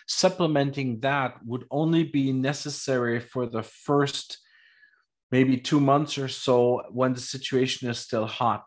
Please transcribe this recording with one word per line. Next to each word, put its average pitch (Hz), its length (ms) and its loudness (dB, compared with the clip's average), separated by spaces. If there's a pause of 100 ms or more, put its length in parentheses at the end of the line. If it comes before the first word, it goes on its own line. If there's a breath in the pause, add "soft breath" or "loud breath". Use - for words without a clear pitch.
supplementing 143 960 0
that 135 340 -2 (100)
would 127 240 -8
only 160 340 2
be 143 280 0
necessary 131 880 -2
for 120 260 -6
the 113 180 -6
first - 760 -2 (920 soft breath)
maybe 131 240 4
two 147 220 0
months 143 400 2
or 135 80 -4
so 123 640 2
when 127 200 0
the 123 80 -6
situation 127 720 -2
is 113 80 -4
still 110 300 -4
hot. 110 400 -2